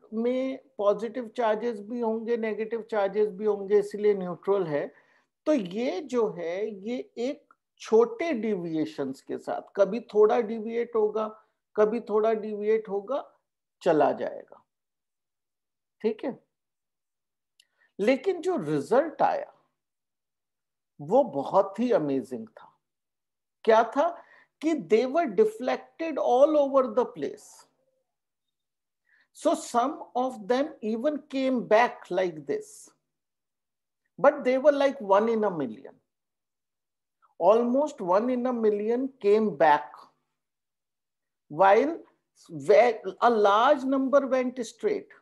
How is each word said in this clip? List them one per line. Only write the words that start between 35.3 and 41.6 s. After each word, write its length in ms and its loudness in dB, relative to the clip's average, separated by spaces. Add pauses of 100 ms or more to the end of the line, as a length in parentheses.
a 80 0
million. 420 -8 (1400)
Almost 600 2
one 300 0
in 160 -4
a 80 -4
million 560 -2 (100)
came 380 2
back, 340 4 (1600)
while 500 4 (500)